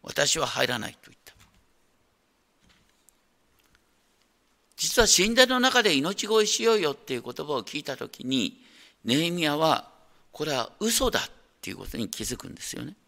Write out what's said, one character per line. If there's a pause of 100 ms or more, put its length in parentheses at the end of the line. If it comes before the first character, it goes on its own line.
私
は
入
ら
な
い
と
言
っ
た。 (3500)
実
は
神
殿
の
中
で
命
乞
い
し
よ
う
よ
っ
て
い
う
言
葉
を
聞
い
た
と
き
に、 (420)
ネ
ヘ
ミ
ヤ
は (420)
こ
れ
は (100)
嘘
だ
っ (380)
て
い
う
こ
と
に
気
づ
く
ん
で
す
よ
ね。 (120)